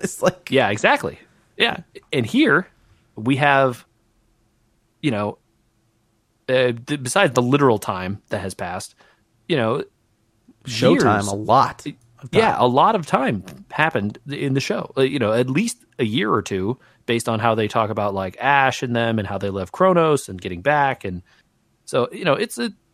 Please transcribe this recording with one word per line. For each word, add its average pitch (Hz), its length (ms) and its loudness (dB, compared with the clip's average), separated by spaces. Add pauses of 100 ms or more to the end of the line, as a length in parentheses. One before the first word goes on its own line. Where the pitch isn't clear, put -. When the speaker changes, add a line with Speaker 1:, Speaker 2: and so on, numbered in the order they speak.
Speaker 1:
it's - 200 -8
like - 300 -2
Speaker 2:
Yeah, 127 200 4
exactly. 107 480 0 (360)
Yeah. 233 280 -2 (280)
And 127 140 0
here 185 420 2 (480)
we 123 220 0
have, 139 480 2 (1160)
you 147 100 -2
know, 104 260 -4 (1120)
uh, 127 240 2 (120)
th-, 147 160 -6
besides 147 320 2
the 123 80 4
literal 123 380 4
time 95 480 -6
that 107 120 -6
has 95 140 -8
passed, 92 400 -10 (540)
you 170 80 -2
know, 120 300 0 (800)
Speaker 1:
Showtime, 123 540 2
Speaker 2:
years. 101 80 -4
Speaker 1:
a 98 80 -4
lot 190 500 0
of - 0 -
time. 151 120 -12 (360)
Speaker 2:
Yeah, 220 260 4
a 117 80 4
lot 160 280 4
of 170 100 -4
time 196 400 -2 (260)
happened 113 460 -2 (120)
in 139 240 -4
the 135 60 0
show. - 380 -4
Uh, 135 60 4
you 131 160 0
know, 107 120 0
at 123 180 2
least 190 280 -2 (200)
a 139 60 -2
year 135 260 -2
or 123 120 2
two, 101 360 -4 (280)
based 117 240 -2
on 113 100 0
how 113 160 2
they 107 140 0
talk 110 200 0
about, 101 240 -2
like, 95 280 -6
Ash 135 420 2
and 120 100 -4
them 117 240 0
and 101 120 -4
how 101 80 -6
they 98 120 -6
left 95 220 -6
Kronos 165 560 2
and 92 140 -14
getting 90 200 -8
back. 139 440 0
And 90 160 -8 (640)
so, 131 260 -2
you 190 140 -8
know, 151 80 2
it's 226 240 -4
a, 233 120 -4 (240)